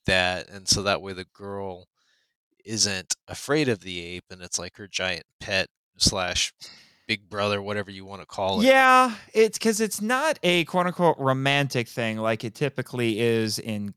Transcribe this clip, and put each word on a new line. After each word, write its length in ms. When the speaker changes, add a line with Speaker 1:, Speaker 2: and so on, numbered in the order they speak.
Speaker 1:
that, 440
and 180
so 160
that 180
way 120
the 200
girl 540
isn't 500
afraid 420
of 100
the 220
ape, 280
and 120
it's 180
like 180
her 100
giant 360
pet 280
slash 560
big 200
brother, 320
whatever 300
you 160
wanna 200
call 360
it. 40
Speaker 2:
Yeah, 500
it's 240
'cause 240
it's 180
not 440
a 220
quote-unquote 520
romantic 720
thing 320
like 240
it 100
typically 640
is 380
in 400